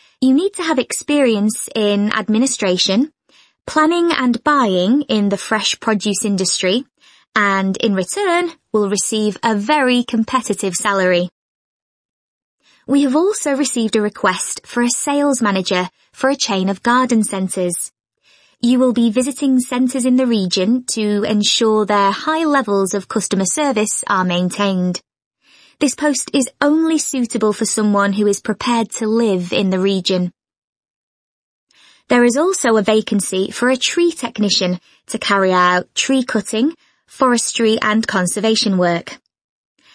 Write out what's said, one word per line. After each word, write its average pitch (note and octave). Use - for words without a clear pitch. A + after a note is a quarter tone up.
You C4
need F4+
to F#4
have D#4+
experience A3+
in G#3
administration, G#3+
planning E4+
and B3
buying B3
in G#3
the G3
fresh -
produce G#3
industry, F#3+
and G3
in A3
return F4
will G#3
receive G#3
a A3+
very B3
competitive A3
salary. F3+
We C#4+
have C4
also E4
received A#3
a G#3+
request -
for -
a A#3+
sales C#4+
manager F#3
for -
a C#4
chain F#3+
of G3
garden A#3+
centres. F#3
You A#3+
will B3+
be A#3
visiting B3+
centres B3+
in B3+
the C4
region A3
to G#3
ensure G#3+
their G3+
high D#4
levels G3+
of G3
customer G3
service A3+
are F#3
maintained. F3+
This C#4+
post D4
is C4+
only D#4+
suitable A3+
for G#3+
someone G3+
who G#3
is G3+
prepared A3+
to A3+
live G#3+
in G3
the F#3
region. F#3
There A#3+
is A#3+
also D#4
a G#3+
vacancy G3+
for A#3+
a C4
tree E4+
technician F#3+
to -
carry F#3+
out F3+
tree C4
cutting, A3+
forestry A#3
and A3
conservation G3+
work. E3+